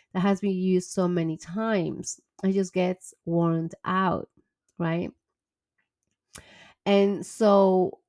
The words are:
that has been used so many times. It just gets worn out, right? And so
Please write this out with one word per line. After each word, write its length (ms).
that 60
has 200
been 160
used 360
so 140
many 300
times. 840
It 100
just 200
gets 400
worn 420
out, 460
right? 320
And 400
so 720